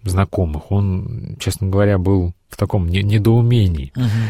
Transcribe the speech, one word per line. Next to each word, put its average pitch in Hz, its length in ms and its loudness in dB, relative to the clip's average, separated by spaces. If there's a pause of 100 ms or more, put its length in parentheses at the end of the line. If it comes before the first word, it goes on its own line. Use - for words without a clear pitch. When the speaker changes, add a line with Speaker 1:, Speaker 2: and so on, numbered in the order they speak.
Speaker 1:
знакомых, 92 680 -2
он, 101 680 -2
честно - 280 -4
говоря, 101 280 2
был 90 380 0 (160)
в - 80 -18
таком 98 280 0
не-, 90 160 0
недоумении, 107 920 2
Speaker 2:
Мгм. 127 120 0 (220)